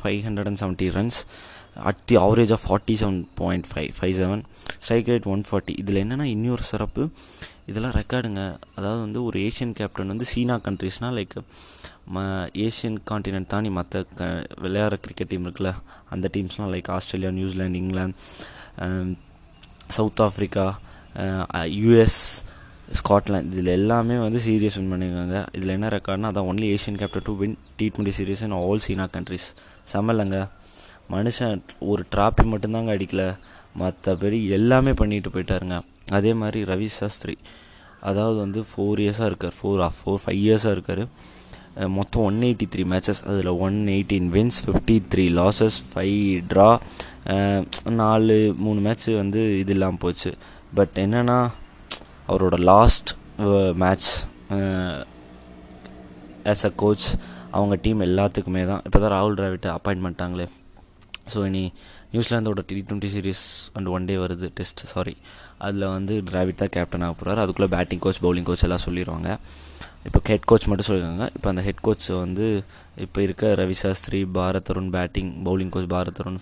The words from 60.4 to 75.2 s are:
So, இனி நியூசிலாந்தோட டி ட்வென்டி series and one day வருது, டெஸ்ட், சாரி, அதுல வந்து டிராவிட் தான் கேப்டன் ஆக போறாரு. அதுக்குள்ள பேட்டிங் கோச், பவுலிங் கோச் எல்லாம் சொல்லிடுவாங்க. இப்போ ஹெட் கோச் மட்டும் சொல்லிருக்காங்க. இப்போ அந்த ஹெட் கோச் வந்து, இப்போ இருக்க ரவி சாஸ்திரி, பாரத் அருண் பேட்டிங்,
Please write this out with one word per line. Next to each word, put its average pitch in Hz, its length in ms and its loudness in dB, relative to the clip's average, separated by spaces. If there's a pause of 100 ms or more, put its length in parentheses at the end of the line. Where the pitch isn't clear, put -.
So, 104 180 -2
இனி 95 280 -2 (400)
நியூசிலாந்தோட 110 540 0
டி 98 200 -6
ட்வென்டி 101 240 -4
series 98 640 -4
and 95 140 -6
one 90 180 -2
day 95 120 -2
வருது, 90 360 -4
டெஸ்ட், - 320 -8
சாரி, 92 320 -6 (400)
அதுல 98 320 -4
வந்து 98 420 -2
டிராவிட் 92 240 0
தான் 98 140 -2
கேப்டன் 87 320 -2
ஆக 85 220 -2
போறாரு. 98 140 -2
அதுக்குள்ள 98 300 2
பேட்டிங் 90 320 -2
கோச், - 240 0
பவுலிங் 87 200 2
கோச் 87 200 0
எல்லாம் 87 220 0
சொல்லிடுவாங்க. 87 520 -4 (640)
இப்போ - 200 2
ஹெட் 107 200 2
கோச் - 220 6
மட்டும் 101 300 0
சொல்லிருக்காங்க. 87 400 -2
இப்போ - 140 -2
அந்த 92 120 -2
ஹெட் 98 200 -4
கோச் - 260 0
வந்து, 95 560 -2 (340)
இப்போ 98 240 -4
இருக்க 101 360 2
ரவி 92 140 0
சாஸ்திரி, 95 520 -2
பாரத் 92 460 -2
அருண் 92 200 -2
பேட்டிங், 90 540 -4